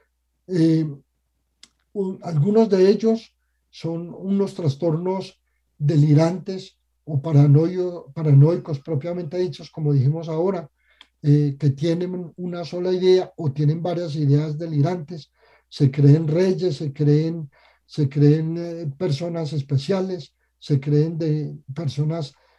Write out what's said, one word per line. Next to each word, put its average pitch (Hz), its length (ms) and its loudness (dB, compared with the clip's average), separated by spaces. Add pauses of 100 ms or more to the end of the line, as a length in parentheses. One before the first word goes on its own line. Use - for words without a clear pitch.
(480)
Eh, 160 360 2 (1080)
un-, 190 300 -6
algunos 202 460 2
de 190 220 4
ellos 226 440 -2 (360)
son 165 420 -8
unos 196 420 -2
trastornos 175 840 -4 (380)
delirantes 160 1000 2 (260)
o 139 180 -6
paranoio-, 165 920 2
paranoicos 156 680 2
propiamente 170 580 -8
dichos, 170 320 -6
como 151 220 -2
dijimos 147 360 0
ahora, 170 400 -2 (540)
eh, 147 360 2
que 147 120 0
tienen 175 640 -4
una 175 280 -8
sola 180 280 -6
idea 185 440 2
o 156 160 -4
tienen 151 300 0
varias 170 340 -6
ideas 147 420 0
delirantes, 160 760 -4 (360)
se 143 220 0
creen 147 380 6
reyes, 175 480 0
se 151 160 -6
creen, 151 580 0 (340)
se 147 240 -4
creen, 151 480 2
eh, 170 400 -8
personas 165 560 -4
especiales, 175 800 -4 (240)
se 147 200 0
creen 147 400 0
de 151 380 -4 (180)
personas 156 580 -4 (260)